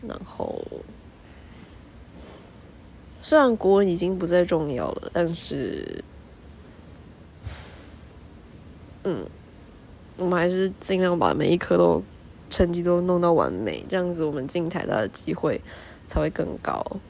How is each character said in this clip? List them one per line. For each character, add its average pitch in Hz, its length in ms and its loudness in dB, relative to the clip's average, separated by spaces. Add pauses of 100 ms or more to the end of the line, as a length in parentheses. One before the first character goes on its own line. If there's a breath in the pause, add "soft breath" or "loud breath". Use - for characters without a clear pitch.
然 55 200 -10
后， - 360 -6 (2500 loud breath)
虽 311 180 6
然 254 160 6
国 196 200 4
文 202 120 6
已 175 80 2
经 180 240 -2
不 180 80 -2
再 175 160 4
重 156 300 0
要 104 180 -2
了， - 220 -8
但 170 200 0
是， 87 680 -6 (3000 loud breath)
嗯， 139 200 -2 (920)
我 185 80 -2
们 180 120 2
还 175 120 4
是 185 200 0 (120)
尽 190 180 0
量 180 180 4
把 85 160 2
每 - 140 2
一 170 80 6
科 180 220 2
都， 175 260 6 (460)
成 175 240 2
绩 175 100 -2
都 175 160 4
弄 180 220 2
到 175 100 6
完 101 220 4
美， 90 340 -4
这 - 80 -4
样 180 180 0
子 160 120 -2
我 151 80 -2
们 135 160 -4
进 170 200 -2
台 - 160 -4
大 - 120 0
的 107 100 0
机 - 260 -4
会 127 280 -2 (460 loud breath)
才 - 120 0
会 151 100 2
更 - 160 -4 (160)
高。 - 240 -4 (240)